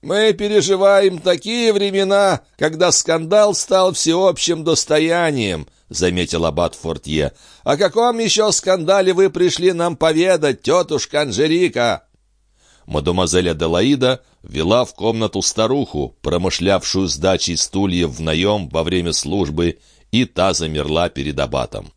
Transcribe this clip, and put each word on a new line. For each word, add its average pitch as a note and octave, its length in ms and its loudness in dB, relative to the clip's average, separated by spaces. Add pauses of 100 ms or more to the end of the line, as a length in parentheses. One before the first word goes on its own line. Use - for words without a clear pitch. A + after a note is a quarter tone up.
«Мы G3+ 320 2
переживаем G3 840 2
такие A3 520 0
времена, G3 720 0 (160)
когда D#3+ 340 2
скандал E3+ 600 2
стал F#3 400 0
всеобщим E3+ 680 0
достоянием», D3+ 1040 0 (220)
заметил E2+ 560 -2
аббат D#2+ 300 0
Фортье. D2+ 580 -4 (300)
«О C#3+ 140 -2
каком A3+ 420 0
ещё G#3+ 340 0
скандале F#3 600 2
вы F#3 180 2
пришли F3 420 0
нам E3+ 240 -2
поведать, D#3+ 680 0
тётушка D#3 600 -2
Анжелика?» C#3 800 0 (840)
Мадемуазель F2 640 0
Аделаида A#2 720 0 (200)
ввела F2 420 0
в - 100 -12
комнату A2 460 -2
старуху, A2 800 -2
промышлявшую F2+ 880 -2
сдачей E2+ 480 -2
стульев F2 540 -2
в B1+ 100 -12
наём E2+ 480 -2
во D#2+ 140 -2
время E2+ 300 -2
службы, E2 680 -2 (320)
и A#2+ 160 0
та F#2 260 0
замерла D#2 560 -2
перед C#2 300 -6
аббатом. A#1+ 580 -6